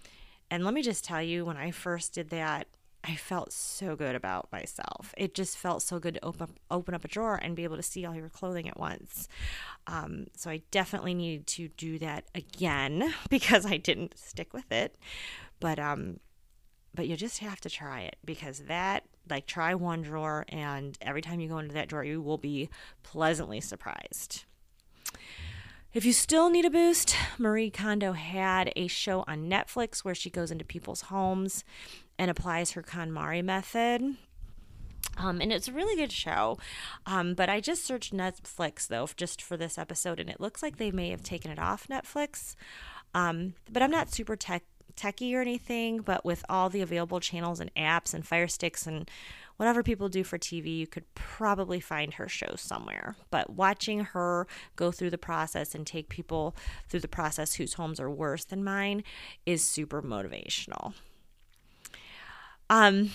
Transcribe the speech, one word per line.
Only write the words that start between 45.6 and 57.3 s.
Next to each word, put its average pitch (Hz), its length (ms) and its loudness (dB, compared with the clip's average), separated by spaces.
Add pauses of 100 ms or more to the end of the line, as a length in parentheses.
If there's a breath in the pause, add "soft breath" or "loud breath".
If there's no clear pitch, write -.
but 196 220 2
with 170 240 0
all 185 220 6
the 196 120 2
available 170 380 0
channels 170 400 -2
and 170 140 -6
apps 160 400 4
and 160 120 -4
Fire 170 220 4
Sticks - 380 -2
and 160 240 -6 (460 loud breath)
whatever 233 260 6
people 202 260 2
do 185 160 2
for 175 140 -4
T 170 220 -4
V, 156 100 -4
you 160 160 0
could - 280 -12
probably 190 680 2
find 151 340 -2
her - 140 -6
show - 280 -4
somewhere. 52 600 -6 (140)
But 143 200 2
watching 202 500 2
her 175 460 2 (300 loud breath)
go 175 140 4
through 175 200 0
the 170 80 -2
process 160 560 -2
and 156 120 -6
take 156 220 -6
people 165 480 -2 (320 loud breath)
through 175 120 0
the - 80 -4
process 156 460 0